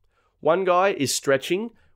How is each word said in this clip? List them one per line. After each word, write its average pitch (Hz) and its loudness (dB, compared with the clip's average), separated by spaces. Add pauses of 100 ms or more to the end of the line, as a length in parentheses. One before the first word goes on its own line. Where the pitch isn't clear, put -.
(420)
One 170 2
guy 180 2
is 135 -2
stretching 175 -2 (240)